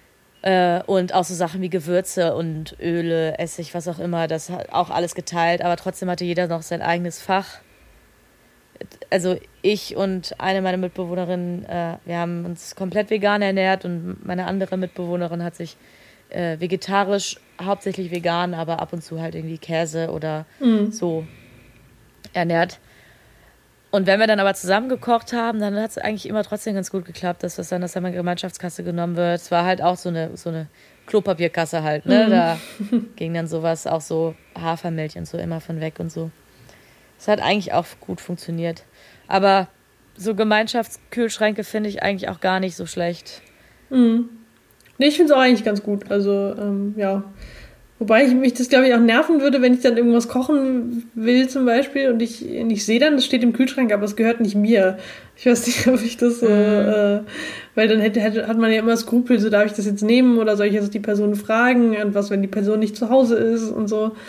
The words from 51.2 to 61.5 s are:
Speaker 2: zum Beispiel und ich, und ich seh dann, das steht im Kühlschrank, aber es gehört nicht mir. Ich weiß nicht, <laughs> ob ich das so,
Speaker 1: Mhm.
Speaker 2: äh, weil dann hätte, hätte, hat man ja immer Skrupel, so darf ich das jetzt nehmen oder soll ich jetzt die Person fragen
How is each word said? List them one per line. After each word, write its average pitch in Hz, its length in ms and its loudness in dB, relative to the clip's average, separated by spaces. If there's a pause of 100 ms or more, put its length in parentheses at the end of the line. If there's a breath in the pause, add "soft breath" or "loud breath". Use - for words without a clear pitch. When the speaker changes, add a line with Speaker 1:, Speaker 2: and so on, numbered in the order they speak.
Speaker 2:
zum 262 160 0
Beispiel 269 460 2
und 226 100 0
ich, 233 260 -4
und 233 220 -4
ich 208 160 -2
seh 220 140 2
dann, 294 160 4
das 254 100 2
steht 247 160 2
im 240 120 4
Kühlschrank, 254 380 2
aber 202 140 2
es 202 100 -6
gehört 226 240 2
nicht 208 160 0
mir. 202 420 4 (380 loud breath)
Ich - 120 -2
weiß 240 180 4
nicht, 240 220 0
<laughs> - 0 -
ob 254 160 6
ich 233 140 -4
das 240 220 2
so, 240 80 2
Speaker 1:
Mhm. 214 40 6
Speaker 2:
äh, 208 680 4 (540 loud breath)
weil 220 140 4
dann 220 120 4
hätte, 214 220 2
hätte, 214 260 0
hat 220 120 0
man 226 120 4
ja 220 80 2
immer 233 180 2
Skrupel, 240 420 2
so 214 100 2
darf 208 160 6
ich 208 80 -2
das 208 140 -4
jetzt 202 160 -2
nehmen 240 340 6
oder 214 200 2
soll 208 100 2
ich 202 60 2
jetzt 202 200 0
die 220 60 -4
Person 208 360 0
fragen 233 600 2